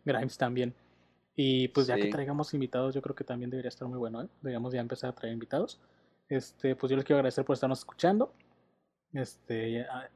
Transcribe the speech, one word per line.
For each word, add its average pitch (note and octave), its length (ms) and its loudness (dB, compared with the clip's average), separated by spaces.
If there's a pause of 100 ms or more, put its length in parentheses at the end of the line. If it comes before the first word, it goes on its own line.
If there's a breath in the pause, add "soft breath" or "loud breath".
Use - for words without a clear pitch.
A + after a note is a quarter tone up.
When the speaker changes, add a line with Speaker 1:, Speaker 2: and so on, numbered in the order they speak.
Speaker 1:
Grimes C3 320 -2
también. B2 360 0 (600 soft breath)
Y, C3 340 4
pues, C3+ 180 4
ya B2 100 2
que G#2 100 4
Speaker 2:
Sí. G#2 40 2
Speaker 1:
traigamos C#3+ 420 -2
invitados, C3 400 0
yo C3+ 80 -2
creo C3+ 140 -6
que - 80 -6
también B2 260 -6
debería B2+ 200 -6
estar - 180 -10
muy B2 100 -6
bueno, A#2 260 -4
¿eh? F#3+ 40 -10 (140)
Deberíamos B2+ 320 -4
ya B2 80 0
empezar B2+ 300 -4
a - 40 -6
traer A2+ 180 -8
invitados. A#2 460 -4 (500 soft breath)
Este, C3+ 460 0
pues, C3 140 0
yo C3+ 80 4
les C3+ 80 2
quiero D3 120 6
agradecer C3 280 2
por C#3+ 80 2
estarnos C3 260 0
escuchando. - 540 2 (800)
Este, A#2 600 -4
ya, B2+ 420 -6